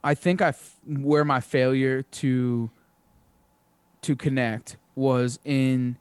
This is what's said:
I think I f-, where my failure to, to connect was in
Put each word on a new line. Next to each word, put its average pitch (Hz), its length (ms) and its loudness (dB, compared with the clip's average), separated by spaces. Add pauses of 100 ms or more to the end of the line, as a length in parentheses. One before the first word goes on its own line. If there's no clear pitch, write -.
I 147 120 2
think 180 260 0
I 170 80 4
f-, - 380 -12
where 147 380 2
my 135 160 2
failure 131 600 0
to, 123 680 -2 (1300)
to 147 140 -2
connect 123 640 -4 (180)
was 127 480 0
in 131 580 0